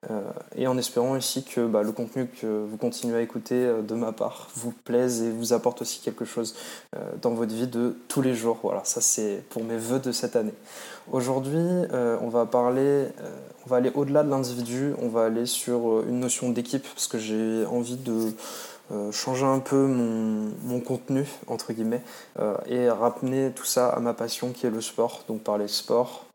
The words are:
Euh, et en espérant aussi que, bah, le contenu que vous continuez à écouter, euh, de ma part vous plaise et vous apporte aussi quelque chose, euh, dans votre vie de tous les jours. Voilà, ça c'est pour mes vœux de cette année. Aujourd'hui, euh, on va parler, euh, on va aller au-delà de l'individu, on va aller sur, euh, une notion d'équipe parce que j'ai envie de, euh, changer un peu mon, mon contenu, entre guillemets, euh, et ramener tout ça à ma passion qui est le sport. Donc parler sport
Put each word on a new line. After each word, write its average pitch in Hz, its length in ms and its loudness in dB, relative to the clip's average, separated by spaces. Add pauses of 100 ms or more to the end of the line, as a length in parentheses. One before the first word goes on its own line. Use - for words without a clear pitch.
(120)
Euh, 104 100 -2 (360)
et 127 100 2
en 127 100 2
espérant 131 340 2
aussi 131 340 -2
que, 120 200 0
bah, 110 160 4
le 107 120 0
contenu 123 340 -4
que 107 380 -2
vous 107 100 -8
continuez 120 400 -2
à 117 60 4
écouter, 113 340 -2
euh, 123 260 4
de 107 140 -2
ma 113 160 -2
part - 440 -6
vous 120 180 -6 (100)
plaise 120 380 2
et 117 100 2
vous 117 220 0
apporte 120 280 2
aussi - 200 -6
quelque 117 240 -4
chose, 113 300 -4 (420)
euh, - 20 -8 (220)
dans 120 120 2
votre 113 200 -2
vie 120 140 -2
de 120 280 0 (140)
tous 139 120 2
les 131 140 4
jours. 117 280 0
Voilà, 98 200 0
ça - 160 -2
c'est 104 500 0
pour 113 140 -4
mes 113 140 -2
vœux 117 220 0
de 127 120 -2
cette 117 240 -2
année. 110 180 2 (560)
Aujourd'hui, 131 480 0
euh, 165 640 2
on 117 60 -2
va 117 180 4
parler, 123 360 4
euh, 139 260 4 (580)
on 127 40 -14
va 127 80 4
aller 127 160 4
au-delà 143 300 4
de 147 60 2
l'individu, 127 680 0
on 123 80 0
va 113 180 4
aller 113 200 2
sur, 120 420 0
euh, 110 220 4
une 123 100 0
notion 123 300 0
d'équipe 120 360 -2
parce - 220 -6
que 120 100 -4
j'ai 110 480 0
envie 120 300 -2
de, 113 380 0 (580)
euh, 104 220 -4
changer 131 320 0
un 135 140 4
peu 135 280 4
mon, 113 640 2 (120)
mon 123 180 -2
contenu, 135 440 0 (220)
entre - 240 -6
guillemets, 113 300 0 (380)
euh, 104 260 0
et 123 240 4
ramener 131 680 2
tout - 80 -12
ça 123 260 4
à - 120 2
ma 120 120 2
passion 117 380 -4
qui 123 140 -4
est 117 60 4
le 113 100 -2
sport. - 480 -2
Donc 110 140 -4
parler 104 260 0
sport - 640 0